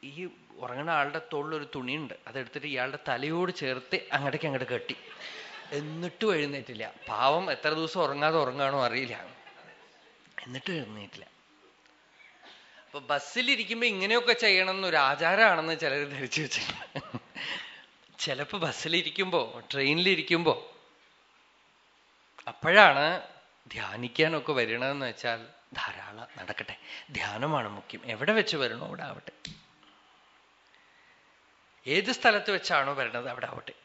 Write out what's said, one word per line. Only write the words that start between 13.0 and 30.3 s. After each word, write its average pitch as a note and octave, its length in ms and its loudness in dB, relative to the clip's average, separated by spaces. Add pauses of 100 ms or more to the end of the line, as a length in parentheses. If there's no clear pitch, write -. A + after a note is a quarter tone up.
ബസ്സിലിരിക്കുമ്പോ A3+ 800 0
ഇങ്ങനെയൊക്കെ A3+ 520 2
ചെയ്യണം F#3+ 380 4
എന്നൊരു F3+ 240 2
ആചാരമാണെന്ന് E3 800 4
ചിലർ C#3+ 280 0
ധരിച്ചു C3+ 340 -4
വെച്ചിട്ടുണ്ട്. - 560 -6 (1200)
ചിലപ്പോ C#3+ 400 -4
ബസ്സിലിരിക്കുമ്പോ, E3 840 4 (260)
ട്രെയിനിലിരിക്കുമ്പോ D#3+ 880 6 (1900)
അപ്പോഴാണ് D#3 600 8 (600)
ധ്യാനിക്കാനൊക്കെ B2 840 -2
വരണമെന്ന് B2+ 540 -2
വെച്ചാൽ A#2 340 -4 (320)
ധാരാളം G#2 640 -10
നടക്കട്ടെ. - 400 -10 (360)
ധ്യാനമാണ് A#2+ 600 -4
മുഖ്യം. G#2 360 -14
എവിടെ A#2+ 260 -2
വെച്ച് G#3 240 0
വരണോ B2 300 -4
അവിടെ - 200 -10
ആവട്ടെ, - 260 -14 (2500)